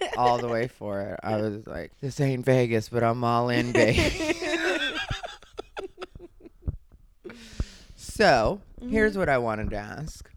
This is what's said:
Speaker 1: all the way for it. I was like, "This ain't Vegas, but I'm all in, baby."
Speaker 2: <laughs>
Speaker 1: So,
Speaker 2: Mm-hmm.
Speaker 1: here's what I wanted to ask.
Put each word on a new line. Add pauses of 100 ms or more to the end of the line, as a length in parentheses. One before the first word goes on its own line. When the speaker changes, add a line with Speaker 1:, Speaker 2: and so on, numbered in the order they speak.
(160)
Speaker 1:
all
the
way
for
it.
I
was
like, (100)
"This
ain't
Vegas,
but
I'm
all
in,
baby."
Speaker 2:
<laughs> (3500)
Speaker 1:
So, (180)
Speaker 2:
Mm-hmm.
Speaker 1:
here's
what
I
wanted
to
ask.